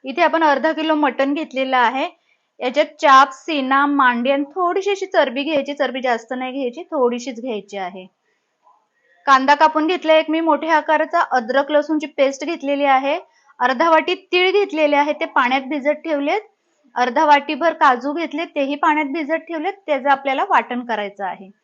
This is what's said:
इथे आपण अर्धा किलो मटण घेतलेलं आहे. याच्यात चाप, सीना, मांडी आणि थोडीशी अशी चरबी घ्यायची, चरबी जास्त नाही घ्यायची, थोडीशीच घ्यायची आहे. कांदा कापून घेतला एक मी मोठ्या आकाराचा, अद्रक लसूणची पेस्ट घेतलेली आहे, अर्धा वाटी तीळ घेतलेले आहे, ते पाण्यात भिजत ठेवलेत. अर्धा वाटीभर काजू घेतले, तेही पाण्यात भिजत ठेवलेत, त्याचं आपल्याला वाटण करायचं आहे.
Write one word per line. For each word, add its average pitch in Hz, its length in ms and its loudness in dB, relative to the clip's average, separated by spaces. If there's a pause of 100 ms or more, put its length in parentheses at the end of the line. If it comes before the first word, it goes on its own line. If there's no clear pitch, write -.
इथे 269 180 -2
आपण 320 220 2
अर्धा 294 280 2
किलो 311 220 -2
मटण 277 400 0
घेतलेलं 262 420 -4
आहे. 254 320 0 (520)
याच्यात 285 400 0
चाप, 277 320 6
सीना, 277 540 -2
मांडी 262 440 2
आणि 277 140 0
थोडीशी 370 460 -2
अशी 392 160 -4
चरबी 285 360 0
घ्यायची, 285 320 -4
चरबी 262 260 -4
जास्त 240 320 -4
नाही 254 200 -8
घ्यायची, 262 300 -8
थोडीशीच 247 580 -4
घ्यायची 208 360 -10
आहे. 190 300 -10 (1200)
कांदा 269 280 4
कापून 302 320 2
घेतला 320 280 2
एक 311 160 2
मी 320 100 0
मोठ्या 320 360 2
आकाराचा, 311 440 0
अद्रक 262 500 -2
लसूणची 302 360 0
पेस्ट 277 380 -2
घेतलेली 285 400 -4
आहे, 277 340 2 (400)
अर्धा 254 320 2
वाटी 320 240 4
तीळ 370 360 0
घेतलेले 311 460 2
आहे, 294 160 2
ते 294 120 -4
पाण्यात 277 380 0
भिजत 285 420 -2
ठेवलेत. 311 360 -2 (540)
अर्धा 247 300 0
वाटीभर 294 480 2
काजू 285 400 0
घेतले, 311 320 -6
तेही 285 300 -4
पाण्यात 302 320 0
भिजत 320 420 -4
ठेवलेत, 339 240 -6 (140)
त्याचं 277 240 -2
आपल्याला 277 380 0
वाटण 240 380 -2
करायचं 208 380 -6
आहे. 190 260 -10 (140)